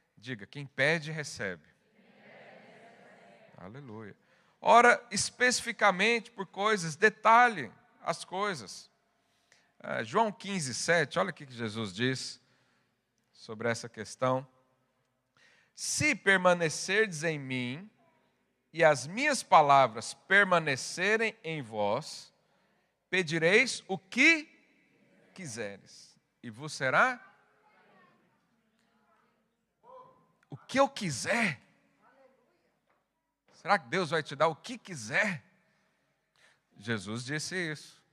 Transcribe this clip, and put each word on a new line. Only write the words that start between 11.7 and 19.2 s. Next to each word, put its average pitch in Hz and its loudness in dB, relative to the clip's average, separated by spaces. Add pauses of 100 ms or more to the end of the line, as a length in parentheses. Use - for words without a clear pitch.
diz 123 -4 (920)
sobre 113 -8
essa 117 -4
questão. 131 -4 (1300)
"Se - -2
permanecerdes 180 2
em 160 -4
mim 131 -8 (840)
e 160 0
as 147 4
minhas 254 -2